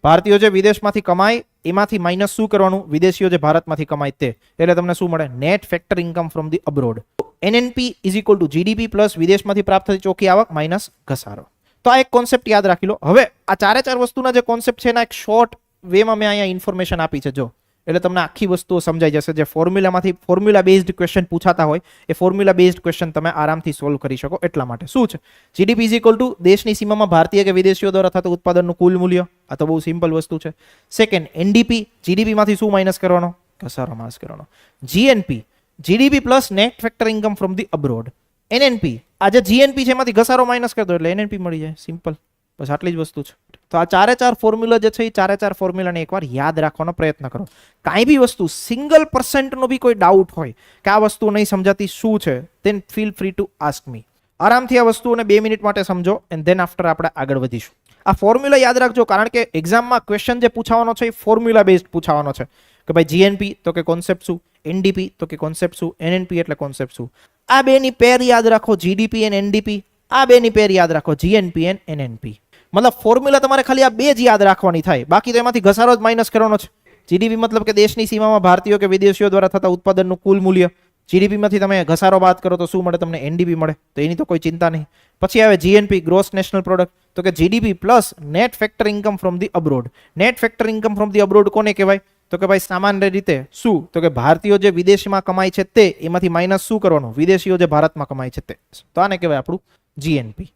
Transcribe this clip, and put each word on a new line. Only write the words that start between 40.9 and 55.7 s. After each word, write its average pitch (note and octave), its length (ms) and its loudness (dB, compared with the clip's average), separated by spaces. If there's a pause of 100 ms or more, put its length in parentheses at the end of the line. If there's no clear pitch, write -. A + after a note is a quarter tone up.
એટલે E3 160 -2
એન G3 80 -4
એન G#3 80 -4
પી G3+ 100 -10
મળી F3 220 -8
જાય. D#3 200 -10
સિમ્પલ. E3 360 -12 (440)
બસ C#3+ 120 -8
આટલી F3 200 -4
જ E3+ 40 -8
વસ્તુ D#3 260 -8
છે. - 360 -20 (120)
તો E3+ 80 -2
આ E3+ 60 2
ચારે G3+ 320 2
ચાર B3 180 0
ફોર્મ્યુલા A3+ 440 0
જે G#3+ 120 2
છે A3+ 140 -4
એ A3+ 60 -4
ચારે G3 260 0
ચાર G3 180 -4
ફોર્મ્યુલાને F3+ 480 -4
એકવાર F#3 240 -6
યાદ C#3+ 340 -4
રાખવાનો D#3 320 -4
પ્રયત્ન D#3 360 -4
કરો. - 200 -10 (380)
કાંઈ G3+ 200 0
બી C#4+ 120 4
વસ્તુ, A#3+ 300 0
સિંગલ D4 560 2
પર્સન્ટનો C4+ 640 -2
બી B3+ 100 -2
કોઈ A#3+ 160 2
ડાઉટ F#3+ 380 4
હોય C#3+ 240 -10 (300)
કે G3 40 0
આ G#3 80 4
વસ્તુ G#3+ 320 0
નહીં G#3 160 0
સમજાતી G3 420 -2
શું G#3+ 320 -2
છે, C3 200 -4
then G3 360 -4
feel G#3+ 340 -6
free F#3+ 220 -8
to G3+ 120 -6
ask C#3+ 520 -8
me. A2 80 -18 (360)
આરામથી B3 380 0
આ A#3+ 60 2
વસ્તુઓને A#3 400 -2
બે G#3 160 2
મિનિટ A3 240 -4
માટે G#3 200 -2